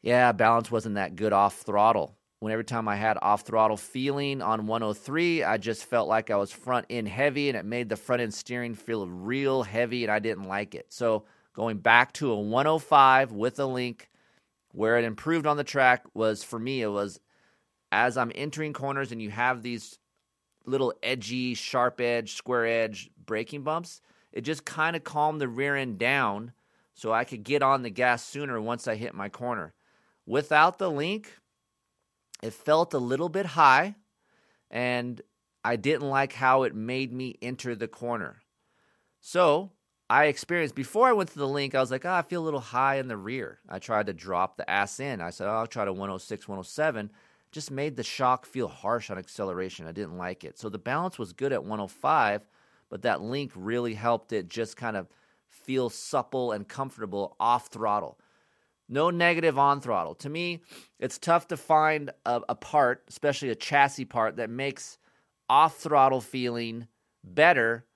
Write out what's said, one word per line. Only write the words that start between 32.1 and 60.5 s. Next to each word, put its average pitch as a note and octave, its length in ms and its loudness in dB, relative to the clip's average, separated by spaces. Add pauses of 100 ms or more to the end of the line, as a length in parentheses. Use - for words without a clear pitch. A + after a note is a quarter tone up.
it A2+ 100 -8
felt D#3+ 400 2
a D3+ 60 0
little C3+ 300 -2
bit F#3 180 -4
high, D3+ 480 6 (760)
and B2 520 -4 (420)
I A#2 120 0
didn't C#3 340 0
like C3+ 220 2
how C3 320 4
it A#2 100 -2
made B2 380 -6
me B2+ 280 -10
enter B2 340 -8
the G#2+ 140 -6
corner. A#2 540 -8 (800)
So F3 500 2 (400)
I C#3+ 160 8
experienced, D#3 480 -2
before G#3+ 340 2
I B3 40 6
went G3 180 2
to - 80 -16
the C#3+ 100 -2
link, C#3 260 -2
I C3+ 60 4
was B2+ 100 0
like, C3 140 -4
"Oh, F3 80 -2
I F3+ 80 2
feel E3+ 220 -6
a - 20 -6
little D3 160 -2
high C3 360 0
in C3 120 -4
the A2+ 80 -6
rear." G#2+ 500 -10
I F#2+ 120 -10
tried G#2 280 0
to G2+ 60 -6
drop F2+ 440 -2
the - 120 -8
ass G2+ 320 -2
in. C3 220 -6
I E2+ 80 -6
said, - 180 -8
"Oh, G#2+ 40 -2
I'll A2 140 -2
try A2 200 -4
to G2 60 -2
one G2 180 -6
oh F#2 80 -8
six, - 280 -12
one A#2 120 -10
oh F#2 40 -10
seven." A2+ 480 -4 (400)
Just D3+ 200 -12
made C#3 260 -6
the A#2 60 -8
shock B2+ 420 0
feel A#2+ 240 -6
harsh A2+ 400 -4
on F#2+ 80 -8
acceleration. F#2 720 -8
I E2 60 -12
didn't F2+ 260 -10
like F2+ 260 -8
it. - 140 -16
So A2+ 100 -10
the G2+ 80 -10
balance D#3 420 -6
was F#2+ 140 -8
good C#3 200 -2
at G2 120 -2
one G#2+ 160 -4
oh G2 80 -4
five, A#2+ 580 0 (440)
but F#2+ 120 -12
that G2 200 0
link B2+ 320 -6
really A2+ 400 -4
helped A2+ 400 -2
it F2+ 140 -4
just A2+ 280 -8
kind A2 220 -6
of F2+ 100 -10 (400)
feel C3 400 -4
supple B2 640 -4
and G2+ 160 -8
comfortable G#2 720 -8
off A#2+ 280 0
throttle. G#2 500 -4 (680)
No D3 220 0
negative E3+ 500 2
on C#3 220 4
throttle. F#2 360 -2
To - 120 -12
me, E3+ 320 -6 (380)